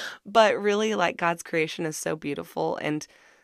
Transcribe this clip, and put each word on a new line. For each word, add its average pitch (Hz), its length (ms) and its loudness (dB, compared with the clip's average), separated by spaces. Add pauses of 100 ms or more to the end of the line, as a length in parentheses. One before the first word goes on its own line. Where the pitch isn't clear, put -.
(260)
But 202 340 6
really, 208 360 2
like, 180 220 0
God's 170 260 0
creation 160 420 -2
is 156 120 -4
so 160 180 -2
beautiful, 160 640 -4
and 151 280 -4 (380)